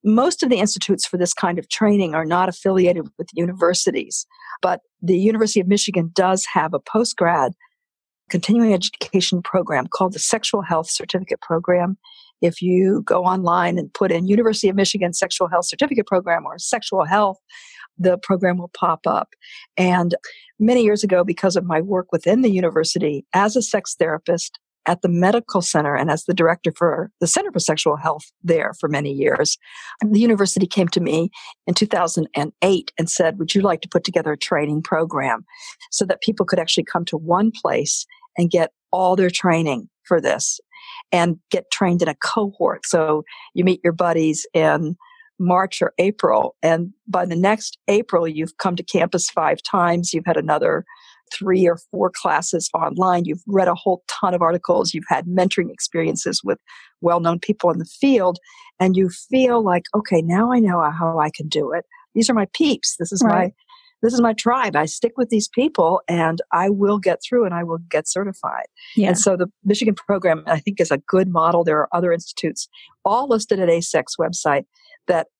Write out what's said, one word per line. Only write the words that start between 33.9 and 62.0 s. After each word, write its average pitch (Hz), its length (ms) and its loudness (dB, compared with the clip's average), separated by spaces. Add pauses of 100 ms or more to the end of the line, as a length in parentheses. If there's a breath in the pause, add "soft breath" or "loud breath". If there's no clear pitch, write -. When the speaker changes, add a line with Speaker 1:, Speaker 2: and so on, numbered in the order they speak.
Speaker 1:
together 160 260 -2
a 147 60 -4
training 151 460 -2
program 143 600 -2 (480 loud breath)
so - 140 -2
that 185 160 -4
people 214 240 0
could 180 140 0
actually 165 260 -2
come 170 200 -4
to 160 120 -6
one 180 340 2
place - 540 -4 (320 soft breath)
and 175 140 2
get 170 200 2 (200)
all 185 260 2
their 185 140 4
training 165 580 0 (160)
for 165 160 2
this - 380 -2 (520 loud breath)
and 175 260 2 (140)
get 180 180 -2
trained 175 320 0
in 165 60 2
a 147 80 -4
cohort?" - 680 -2
So 156 380 0 (300 loud breath)
you 180 120 0
meet 185 180 2
your 170 100 2
buddies 165 600 0
in 156 420 2 (420 soft breath)
March 180 440 0
or - 160 0
April, 190 680 0
and 170 300 0 (160)
by 180 160 0
the 170 100 -6
next 202 420 0 (120)
April, 190 360 2
you've 160 320 -6
come 175 200 -2
to 180 60 -6
campus 170 460 -2
five 156 400 0
times. 175 440 0
You've 160 120 -4
had 170 120 0
another 160 480 0 (520 loud breath)
three 185 300 2
or 170 100 2 (140)
four 185 180 0
classes 165 640 -4
online. 175 520 0
You've 165 220 -6
read 190 200 2
a 170 80 0
whole 180 320 -2
ton 185 260 -2
of 175 80 0
articles. 175 520 0
You've 160 160 -6
had 170 160 0
mentoring 180 440 0
experiences - 720 -4
with - 160 -2 (440 loud breath)
well-known 170 380 0
people 185 300 0
in 170 100 0
the 165 60 -6
field. 202 540 2 (400 loud breath)
And 185 160 4
you 185 140 2
feel 240 520 2
like, 180 220 0 (100)
"Okay, 202 280 0
now 196 320 0
I 247 60 4
know 180 200 2 (100)
how 165 300 -2
I 151 160 2
can 156 140 -10
do 147 240 -2
it. 170 100 -4 (320 soft breath)